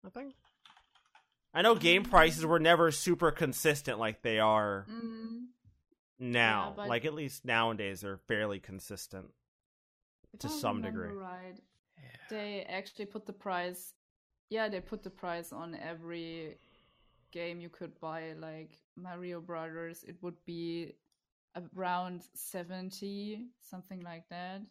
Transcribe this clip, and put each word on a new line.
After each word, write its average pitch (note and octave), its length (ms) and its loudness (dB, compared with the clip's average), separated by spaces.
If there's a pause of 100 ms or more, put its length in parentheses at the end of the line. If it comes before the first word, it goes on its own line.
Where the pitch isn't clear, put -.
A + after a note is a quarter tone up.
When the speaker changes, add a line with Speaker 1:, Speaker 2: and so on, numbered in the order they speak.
Speaker 1:
I F#3+ 40 -14
think. C4 240 -12 (1160)
I E3 100 2
know A3+ 120 10
game F3 300 6
Speaker 2:
Mm. - 60 -4
Speaker 1:
prices D#3+ 360 8
were E3 140 6
never E3 320 8
super E3+ 400 4
consistent C#3 640 2
like A2 240 -2
they A2+ 160 2
are G#2+ 500 6
Speaker 2:
Mm. A3+ 580 -8 (720)
Speaker 1:
now. A#2 480 4
Speaker 2:
Yeah, - 80 -8
but - 120 -4
Speaker 1:
Like, A#2+ 180 2
at D#3 80 -4
least D3 300 -8
nowadays, A2 580 2
they're G2 160 -6 (100)
fairly G#2 320 0
consistent F#2+ 760 -12 (1000)
Speaker 2:
if G3+ 80 -20
Speaker 1:
to - 60 -6
Speaker 2:
I - 40 -4
Speaker 1:
some G#3+ 260 -2
Speaker 2:
remember - 320 -4
Speaker 1:
degree. G3+ 120 -8
Speaker 2:
right, F#3 340 -12 (420)
Speaker 3:
Yeah. C3+ 200 -20 (140)
Speaker 2:
they G#3 380 -6
actually G3 380 -6
put G#3 200 -10
the G3+ 60 -12
price, F3+ 600 -4 (540)
yeah, A3 200 0
they G3 120 -4
put G#3+ 220 -10
the F#3+ 80 -12
price E3+ 420 -6
on E3 220 -10
every E3 800 -10 (760)
game F3 280 -8
you E3+ 80 -12
could E3 300 -14
buy, D#3+ 360 -8
like D#3+ 460 -14 (140)
Mario F3 460 -10
Brothers, E3 640 -8
it E3+ 180 -14
would F3 220 -8
be E3+ 500 -6 (800)
around F3+ 480 -2 (120)
seventy, G3 1120 -8 (120)
something F#3 420 -14
like E3+ 260 -14
that. F#3 420 -10